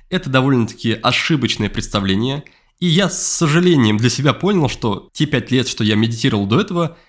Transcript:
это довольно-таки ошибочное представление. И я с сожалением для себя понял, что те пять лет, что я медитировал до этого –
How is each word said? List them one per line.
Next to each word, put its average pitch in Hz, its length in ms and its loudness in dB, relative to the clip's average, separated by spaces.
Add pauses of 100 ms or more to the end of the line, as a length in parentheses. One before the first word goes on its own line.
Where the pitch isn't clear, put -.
это 180 220 -4
довольно-таки 127 640 2
ошибочное 117 760 -2
представление. 107 760 -2 (340)
И 175 80 -2
я 175 240 2
с - 100 -6
сожалением 151 760 2
для 120 120 0
себя 135 240 0
понял, 175 360 0
что - 440 -4
те 156 140 -2
пять 139 240 -4
лет, 127 160 2
что - 160 -6
я 107 140 2
медитировал 117 500 0
до 113 140 2
этого – 170 360 -4 (120)